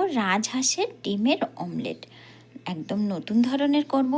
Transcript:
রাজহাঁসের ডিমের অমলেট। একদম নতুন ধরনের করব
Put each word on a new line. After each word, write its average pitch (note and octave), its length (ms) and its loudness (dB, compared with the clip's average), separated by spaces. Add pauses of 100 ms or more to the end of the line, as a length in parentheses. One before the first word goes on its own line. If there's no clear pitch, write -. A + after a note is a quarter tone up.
(160)
রাজহাঁসের A3 720 0 (140)
ডিমের G#3 380 2 (160)
অমলেট। F3 460 -6 (640)
একদম F3+ 340 -4 (140)
নতুন G#3 280 -2
ধরনের C#4+ 440 2
করব C4+ 320 0